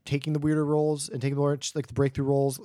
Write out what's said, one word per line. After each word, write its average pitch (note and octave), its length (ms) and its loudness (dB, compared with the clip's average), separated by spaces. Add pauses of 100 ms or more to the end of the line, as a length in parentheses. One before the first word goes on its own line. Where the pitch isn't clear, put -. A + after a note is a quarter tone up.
taking C#3+ 300 -2
the D3+ 40 0
weirder D3+ 260 2
roles D3+ 440 0
and B2+ 120 -8
taking C#3 140 -2
the C#3 60 -2
more, C#3+ 180 2 (160)
like, C#3+ 120 -4
the - 80 -16
breakthrough C#3 320 0
roles C#3 380 2